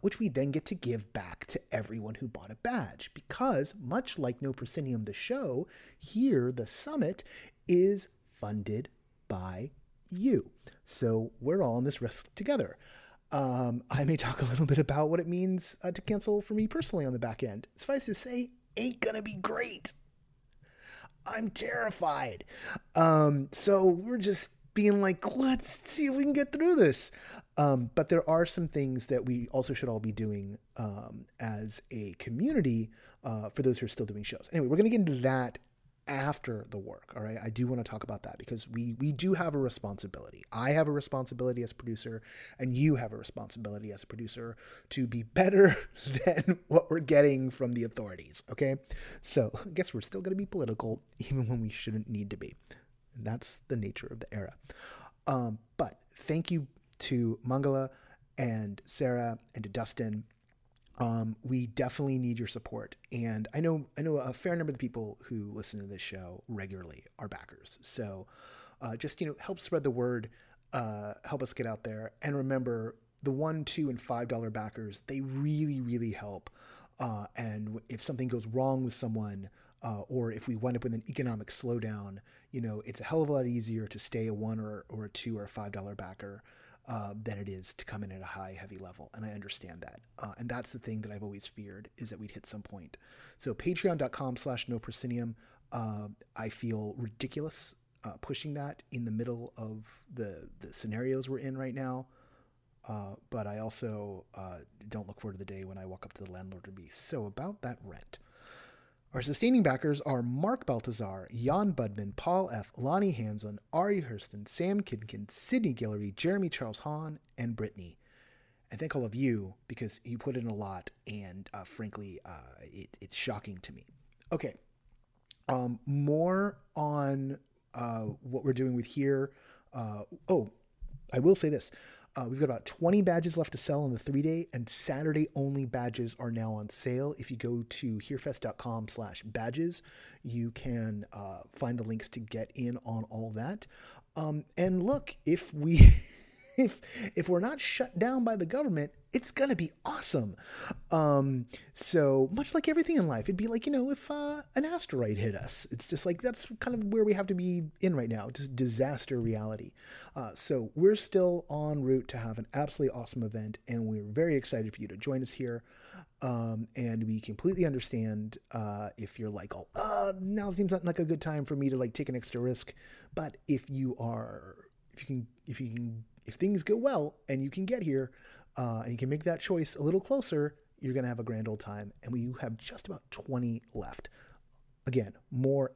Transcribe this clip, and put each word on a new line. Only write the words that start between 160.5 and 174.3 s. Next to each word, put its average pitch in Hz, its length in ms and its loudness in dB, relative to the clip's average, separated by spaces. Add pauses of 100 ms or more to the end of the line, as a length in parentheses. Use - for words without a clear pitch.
we're 190 180 10
still 180 560 4
en 151 320 0
route 131 240 4
to 120 120 -8
have 113 200 -6
an 110 160 -6
absolutely 139 420 0
awesome 120 280 -6
event, 107 420 -6
and 117 180 -2
we're 110 200 -2
very 156 320 2
excited 110 360 -2
for - 80 -14
you 110 60 -8
to 92 100 -10
join 131 260 -2
us 123 100 -6
here. 120 320 -6 (580)
Um, 117 540 -2
and 113 260 0
we 110 180 0
completely 175 440 0
understand, 110 760 -2 (140)
uh, 104 440 -4
if 104 220 -10
you're 107 120 -4
like, 101 260 -8
"Oh, - 180 -12
uh, 202 460 2
now 202 300 0
seems 180 200 2
like 175 300 2
a 165 40 4
good 156 160 0
time 151 240 -2
for 139 120 -2
me 139 140 2
to, 131 60 0
like, 123 180 0
take 143 140 -4
an 127 60 -2
extra 120 260 -4
risk." 123 340 -2 (400)
But 156 240 -6 (100)
if 139 200 2
you 135 300 -2
are, 113 560 -6 (380)